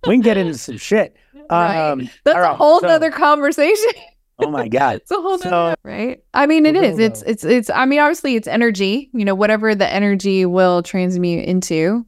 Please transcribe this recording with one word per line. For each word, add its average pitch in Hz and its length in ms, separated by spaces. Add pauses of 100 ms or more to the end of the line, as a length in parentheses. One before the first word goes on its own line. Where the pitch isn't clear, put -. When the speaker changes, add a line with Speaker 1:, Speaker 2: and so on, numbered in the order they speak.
Speaker 1:
We 208 100
can 254 60
get 214 140
into 165 220
some 120 180
shit. 196 440
Speaker 2:
<laughs> - 60 (240)
Right. 165 400
Speaker 1:
Um, 131 180 (140)
Speaker 2:
That's 202 140
Speaker 1:
all 180 80
Speaker 2:
a - 60
Speaker 1:
right, - 60
Speaker 2:
whole 302 220
Speaker 1:
so - 80
Speaker 2:
nother 320 240
conversation. 294 840
<laughs> - 80 (400)
Speaker 1:
Oh - 80
my 143 180
God. 123 300
Speaker 2:
It's - 120
a 381 60
whole 381 200
Speaker 1:
So 359 140
Speaker 2:
nother, 170 320
right? 247 400 (100)
I 285 140
mean, 311 180
it 311 100
Speaker 1:
We'll 370 100
Speaker 2:
is. 185 120
Speaker 1:
go 220 80
Speaker 2:
It's, 220 180
Speaker 1:
though. - 60
Speaker 2:
it's, 220 160
it's, 233 260
I - 160
mean, 285 120
obviously 294 380
it's 220 120
energy, 226 640
you 233 120
know, 196 100
whatever 214 400
the 196 120
energy 196 600
will 180 360
transmute 180 640
into 185 640